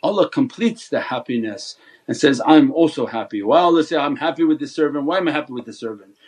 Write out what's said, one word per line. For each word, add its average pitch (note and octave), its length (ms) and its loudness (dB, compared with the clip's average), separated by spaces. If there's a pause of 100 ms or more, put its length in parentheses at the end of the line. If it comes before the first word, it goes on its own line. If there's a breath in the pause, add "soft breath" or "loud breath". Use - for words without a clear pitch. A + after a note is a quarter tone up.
Allah F#3 260 2
completes F#3 600 -2
the A#2+ 120 -4
happiness A#2 760 -6 (300 soft breath)
and A2+ 100 -4
says, C3+ 280 2
"I'm C#3+ 260 6
also D3+ 360 0
happy." G#2+ 360 -6
Why C3+ 180 4
Allah E3+ 220 4
say, E3 140 -2
"I'm C#3+ 200 -2
happy E3 280 -2
with D#3 160 2
the C#3+ 60 -8
servant"? D3 400 -2
Why E3+ 120 0
am F3+ 100 0
I D3+ 40 -2
happy C#3 220 -6
with A#2+ 100 -8
the A2+ 80 -16
servant? G#2 440 -12 (120 soft breath)